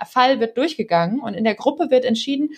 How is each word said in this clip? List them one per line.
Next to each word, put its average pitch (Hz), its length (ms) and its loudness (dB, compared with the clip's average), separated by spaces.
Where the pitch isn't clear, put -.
Fall 254 360 2
wird 226 180 -2
durchgegangen. 214 600 0
Und 220 140 -6
in 214 100 -4
der 214 100 2
Gruppe 294 380 -2
wird 254 120 4
entschieden, 277 540 -2